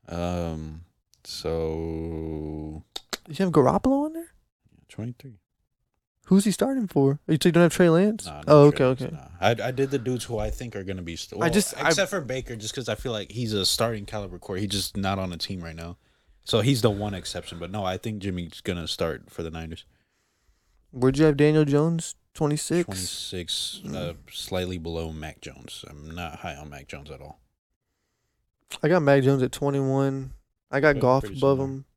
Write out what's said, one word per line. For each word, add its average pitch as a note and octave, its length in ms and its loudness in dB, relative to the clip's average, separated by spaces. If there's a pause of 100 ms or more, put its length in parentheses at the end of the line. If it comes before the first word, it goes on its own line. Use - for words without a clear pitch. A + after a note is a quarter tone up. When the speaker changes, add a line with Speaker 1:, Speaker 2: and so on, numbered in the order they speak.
Speaker 1:
Um. E2+ 720 -6 (420)
So D#2+ 1600 -6 (460)
Speaker 2:
You D#3 100 -10
have F#3+ 140 2
Garoppolo G3+ 540 4
in D#4 60 -6
there? E4 160 -12 (600)
Speaker 1:
twenty-three. A#2+ 500 -12 (880)
Speaker 2:
Who's G3 180 6
he G#3 60 4
starting B3 380 0
for? C#3 400 2
You, D#3+ 120 2
so - 80 4
you E3 40 4
don't E3+ 100 6
have E3 100 6
Trey F3+ 160 6
Lance? G3 380 2
Speaker 1:
Nah, D3+ 120 -14
no D3 100 -14
Speaker 2:
Oh, D3 240 12
Speaker 1:
Trey C#3+ 140 2
Speaker 2:
okay, B2+ 180 0
Speaker 1:
Lance, D#3 100 -8
Speaker 2:
okay. - 0 -
Speaker 1:
nah. - 140 -16 (360)
I, A#2+ 40 -2
I - 20 -2
did C3 220 0
the C#3 60 0
dudes A#2+ 260 -4
who A2+ 140 -6
I G#2 120 -2
think A#2 240 -10
are G2 80 -6
gonna F#2 200 -6
be E2 120 -8
st-, - 260 -10
Speaker 2:
I E3 60 2
Speaker 1:
well, E3 60 4
Speaker 2:
just, F#3+ 240 2
I - 120 -2
Speaker 1:
except E3+ 220 2
for G3 100 -2
Baker, B2+ 360 -6
just G#2+ 180 -10
'cause A#2+ 140 -6
I A2 80 -2
feel B2+ 160 -6
like G#2 180 -6
he's A2 220 -4
a G2 120 2
starting A2+ 420 0
caliber F#2+ 340 -10
quarterback. G2 220 -6 (100)
He's G2 100 -2
just - 140 -8
not G2 240 -2
on F#2 120 -4
a E2 40 -8
team F2+ 260 -8
right E2 140 -12
now. E2+ 220 -12 (460)
So A2 180 2
he's B2 200 2
the A2+ 80 4
one G2+ 240 -4
exception. F2 460 -10
But E2+ 100 -10
no, G2+ 140 -6
I F#2 120 -2
think G#2+ 260 -6
Jimmy's F2+ 380 -6
gonna E2+ 280 -4
start - 420 -4
for - 140 -10
the E2 60 -8
Niners. E2 340 -12 (1040)
Speaker 2:
Where'd C3 280 2
you D#3 80 6
have D3 100 4
Daniel D3+ 280 6
Jones? D#3 520 0 (180)
Twenty-six? D#3+ 520 -2
Speaker 1:
Twenty-six, - 1000 -8
Speaker 2:
Mm. - 100 -10
Speaker 1:
uh, F2 200 -6 (180)
slightly F#2 460 -6
below E2 340 -6
Mac D#2 280 -12
Jones. - 480 -16
I'm D2 260 -16
not E2 260 -10
high E2 160 -10
on D2+ 140 -16
Mac C#2 180 -18
Jones C#2+ 220 -16
at C2+ 100 -16
all. C#2+ 200 -20 (1400)
Speaker 2:
I D#3 60 2
got F3 140 4
Mac C#3 200 6
Jones C3+ 220 4
at B2+ 80 -4
twenty-one. C3+ 800 0 (400)
I C3+ 80 2
got D3+ 80 6
Speaker 1:
Pretty, C#3 120 4
Speaker 2:
Goff C3 220 4
Speaker 1:
pretty G#2 160 -10
Speaker 2:
above C3+ 200 4
Speaker 1:
similar. C3+ 100 -2
Speaker 2:
him. C3+ 160 -10 (120)